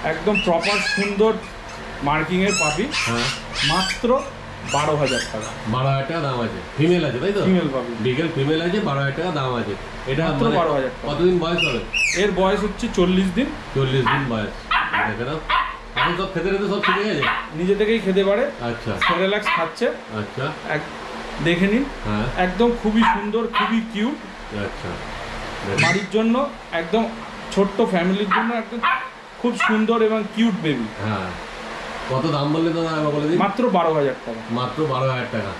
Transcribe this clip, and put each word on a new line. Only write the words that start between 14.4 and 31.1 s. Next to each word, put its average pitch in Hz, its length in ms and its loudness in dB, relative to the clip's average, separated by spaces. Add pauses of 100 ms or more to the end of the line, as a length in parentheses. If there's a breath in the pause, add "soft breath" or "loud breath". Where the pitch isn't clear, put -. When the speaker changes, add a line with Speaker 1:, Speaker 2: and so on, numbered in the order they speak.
Speaker 2:
দেখে 196 220 -4
নাও। - 100 -4 (560)
এখন 175 220 2
সব 190 160 -4
খেতে 175 160 0
খেতে 196 180 0
সব 196 160 0
শিখে 190 200 2
গেছে? 160 180 0 (320)
Speaker 1:
নিজে 180 200 2
থেকেই 214 240 2
খেতে 190 260 2
পারে। 208 260 2 (100)
Speaker 2:
আচ্ছা। 120 300 -4 (180)
Speaker 1:
Snorlax 202 380 2
খাচ্ছে। - 420 0
Speaker 2:
আচ্ছা। 110 640 -6 (160)
Speaker 1:
এক, 156 120 -2 (640)
দেখে 175 220 4
নিন। 240 180 2 (200)
Speaker 2:
হ্যাঁ। 107 200 -2 (120)
Speaker 1:
একদম 185 340 2 (120)
খুবই 214 200 4
সুন্দর, 208 440 2 (120)
খুবই 226 220 2 (120)
cute। 220 220 0 (440)
Speaker 2:
আচ্ছা। - 580 -8 (580)
Speaker 1:
বাড়ির 170 380 2
জন্য 233 360 2 (240)
একদম 190 360 0 (440)
ছোট্ট 196 380 2
ফ্যামিলির 190 460 2
জন্য 233 180 0
একদম 233 240 -4 (640)
খুব 240 140 0
সুন্দর 220 460 4
এবং 220 220 2 (120)
কিউট 220 260 4
বেবি। 135 220 0 (200)
Speaker 2:
হ্যাঁ। 95 420 -4 (640)